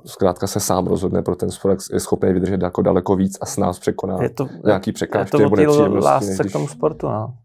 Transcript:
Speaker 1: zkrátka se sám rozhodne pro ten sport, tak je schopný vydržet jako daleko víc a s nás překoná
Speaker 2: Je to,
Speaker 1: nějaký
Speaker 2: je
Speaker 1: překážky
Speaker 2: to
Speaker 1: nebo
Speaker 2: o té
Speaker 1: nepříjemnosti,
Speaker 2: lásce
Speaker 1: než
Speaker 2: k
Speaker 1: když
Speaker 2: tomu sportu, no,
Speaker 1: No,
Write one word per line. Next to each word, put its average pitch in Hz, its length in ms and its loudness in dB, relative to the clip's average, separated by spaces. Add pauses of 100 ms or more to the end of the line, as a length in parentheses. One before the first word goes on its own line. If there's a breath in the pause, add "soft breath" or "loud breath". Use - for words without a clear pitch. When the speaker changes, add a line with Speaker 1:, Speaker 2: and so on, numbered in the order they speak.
Speaker 1:
zkrátka - 420 -2
se 98 140 -2
sám 92 260 0
rozhodne 90 360 0
pro 90 140 -2
ten 92 140 -4
sport, - 260 -2
tak - 20 -4 (140)
je 98 80 0
schopný 98 320 0
vydržet 92 300 0
jako 90 200 0
daleko 95 340 2
víc 95 240 0
a - 60 -8
s - 100 -8
nás 92 220 -2
překoná 95 440 -4
Speaker 2:
Je 123 80 -2
to, 135 180 -6 (180)
Speaker 1:
nějaký 101 240 0
Speaker 2:
je 98 40 -2
Speaker 1:
překážky 98 360 -2
Speaker 2:
to 147 80 2
Speaker 1:
nebo 104 140 4
Speaker 2:
o 104 40 2
té 101 60 6
Speaker 1:
nepříjemnosti, 147 420 4
Speaker 2:
lásce 139 260 2
Speaker 1:
než 190 80 -4
Speaker 2:
k - 20 2
Speaker 1:
když - 120 -2
Speaker 2:
tomu 147 160 -2
sportu, 156 380 -4
no, 131 60 -4
Speaker 1:
No, 107 220 -6 (100)